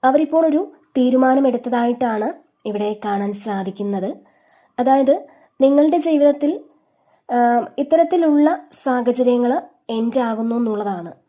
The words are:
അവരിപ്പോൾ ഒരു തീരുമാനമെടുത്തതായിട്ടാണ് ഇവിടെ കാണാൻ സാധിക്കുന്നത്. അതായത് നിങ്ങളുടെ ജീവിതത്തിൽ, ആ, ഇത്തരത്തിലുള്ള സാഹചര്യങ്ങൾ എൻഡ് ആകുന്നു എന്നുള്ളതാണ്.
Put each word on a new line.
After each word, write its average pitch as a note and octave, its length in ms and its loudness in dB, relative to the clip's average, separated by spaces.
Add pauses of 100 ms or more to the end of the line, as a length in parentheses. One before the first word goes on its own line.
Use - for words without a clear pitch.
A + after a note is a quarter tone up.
അവരിപ്പോൾ D#4 400 2
ഒരു D4+ 120 0 (360)
തീരുമാനമെടുത്തതായിട്ടാണ് B3 1300 0 (400)
ഇവിടെ G#3 200 -4 (160)
കാണാൻ G3+ 280 -4 (120)
സാധിക്കുന്നത്. G3 640 -6 (720)
അതായത് C4+ 340 4 (500)
നിങ്ങളുടെ D4 420 4
ജീവിതത്തിൽ, D4 460 2 (840)
ആ, - 20 2 (460)
ഇത്തരത്തിലുള്ള D#4+ 640 2 (360)
സാഹചര്യങ്ങൾ B3 680 0 (440)
എൻഡ് A#3 320 -2
ആകുന്നു A3+ 320 -4
എന്നുള്ളതാണ്. G3+ 520 -6 (160)